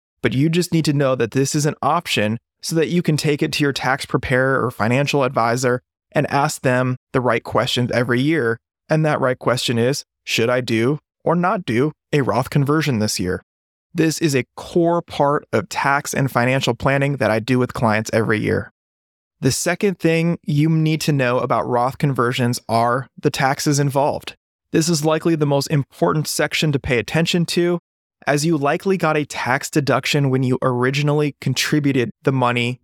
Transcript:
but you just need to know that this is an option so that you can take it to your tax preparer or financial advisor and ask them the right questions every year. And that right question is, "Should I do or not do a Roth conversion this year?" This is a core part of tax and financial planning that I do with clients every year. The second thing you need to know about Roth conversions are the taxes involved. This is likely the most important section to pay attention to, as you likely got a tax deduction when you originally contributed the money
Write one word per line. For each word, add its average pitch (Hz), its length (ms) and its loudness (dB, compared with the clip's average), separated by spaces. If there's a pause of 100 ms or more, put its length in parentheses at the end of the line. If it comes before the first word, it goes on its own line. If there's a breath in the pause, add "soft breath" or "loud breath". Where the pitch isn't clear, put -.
(220)
but 117 120 0
you 139 160 2
just 165 220 0
need 160 140 2
to 156 80 0
know 139 220 0
that 117 160 -2
this 135 240 0
is 147 100 0
an 147 160 -2
option 117 560 -2 (240)
so - 140 -6
that 156 140 0
you 175 120 0
can 156 160 2
take 147 240 0
it 147 120 -2
to 147 100 -2
your 143 100 2
tax 135 320 -2
preparer 131 580 0
or 113 60 0
financial 135 540 0
advisor 123 580 0 (300)
and 151 180 0
ask 143 320 -2
them 127 340 0 (160)
the 131 100 0
right 117 220 0
questions 120 480 0
every 123 300 0
year. 135 380 0 (280)
And 156 160 2
that 151 160 0
right 127 180 0
question 123 420 -2
is, 127 260 0 (180)
"Should 117 260 0
I 127 120 0
do 120 380 0 (240)
or 160 120 2
not 180 300 -2
do 139 260 0 (220)
a 147 80 4
Roth 113 300 0
conversion 147 480 2
this 107 200 -2
year?" 90 220 -4 (540)
This 160 240 0
is 147 160 0
a 123 100 0 (100)
core 170 460 0
part 147 500 0
of 107 180 0
tax 139 440 -2
and 135 160 0
financial 123 460 0
planning 139 420 0
that 110 140 0
I 110 80 0
do 123 180 0
with 123 160 0
clients 110 400 0
every 110 260 2
year. 98 320 -2 (720)
The 139 100 2
second 175 460 -2
thing 165 460 0
you 151 260 2
need 160 320 2
to 160 100 -2
know 127 280 2
about 117 280 -2
Roth 123 300 0
conversions 123 600 0 (100)
are 120 380 0 (100)
the 147 140 -2
taxes 143 480 0
involved. 143 560 -2 (360)
This 165 160 2
is 156 160 0
likely 160 300 2
the 151 140 0
most 139 240 0
important 156 560 0
section 156 460 -2
to 135 60 0
pay 123 200 0
attention 165 480 0
to, 175 320 0 (480)
as 147 180 2
you 165 100 2
likely 165 420 0
got 156 200 0
a 147 80 -2
tax - 460 -4
deduction 139 580 0
when 131 140 0
you 127 180 0
originally 139 800 0
contributed 131 720 0 (100)
the 139 100 0
money 123 520 0